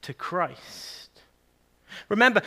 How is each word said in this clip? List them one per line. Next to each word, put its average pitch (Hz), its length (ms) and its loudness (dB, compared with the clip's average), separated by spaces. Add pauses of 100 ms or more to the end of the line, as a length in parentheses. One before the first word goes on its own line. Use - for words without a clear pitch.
to 139 140 -12
Christ. - 880 -8 (1080)
Remember, 214 380 6